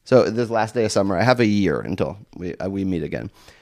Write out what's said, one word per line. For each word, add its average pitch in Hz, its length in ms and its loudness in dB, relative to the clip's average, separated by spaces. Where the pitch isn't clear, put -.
So 127 240 4
this 110 220 -2
last 110 240 -2
day 117 100 0
of 104 60 0
summer, 98 260 0
I 87 60 2
have 120 160 4
a 120 80 4
year 95 340 2
until 71 380 -6
we, 87 200 -10
uh, 95 120 -6
we 98 160 -4
meet 90 200 -2
again. - 260 -8